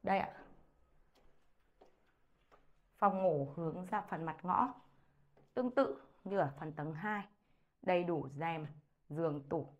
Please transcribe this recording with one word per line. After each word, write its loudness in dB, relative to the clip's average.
Đây 2
ạ. -2
Phòng 4
ngủ 4
hướng -4
ra -2
phần -6
mặt -4
ngõ. 2
Tương 0
tự 2
như 0
ở 2
phần -6
tầng -4
hai. -4
Đầy 4
đủ 0
rèm, -2
giường, 0
tủ. -2